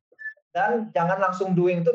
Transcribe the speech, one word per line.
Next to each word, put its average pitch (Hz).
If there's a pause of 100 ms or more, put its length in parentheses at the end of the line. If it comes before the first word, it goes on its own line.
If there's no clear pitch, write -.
(540)
Dan 214
jangan 180
langsung 185
doing 175
itu 165